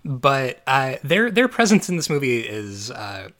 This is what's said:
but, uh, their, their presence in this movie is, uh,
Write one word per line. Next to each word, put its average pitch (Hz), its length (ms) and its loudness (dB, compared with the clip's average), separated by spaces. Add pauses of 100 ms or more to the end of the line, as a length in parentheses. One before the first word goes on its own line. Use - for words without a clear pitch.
but, 135 600 0
uh, 131 280 0 (100)
their, 202 260 2
their 240 180 2
presence 214 420 4
in 175 60 -2
this 156 120 -4
movie 139 320 0
is, 107 500 -8
uh, 101 380 -12 (120)